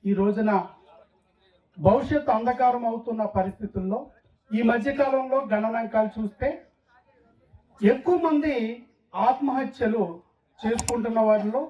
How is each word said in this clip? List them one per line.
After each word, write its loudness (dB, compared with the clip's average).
ఈ 2
రోజున 2
భవిష్యత్తు 2
అంధకారం 0
అవుతున్న -6
పరిస్థితుల్లో -4
ఈ 0
మధ్యకాలంలో 0
గణనాంకాలు -2
చూస్తే -4
ఎక్కువ 2
మంది 2
ఆత్మహత్యలు 0
చేసుకుంటున్న -2
వారిలో 0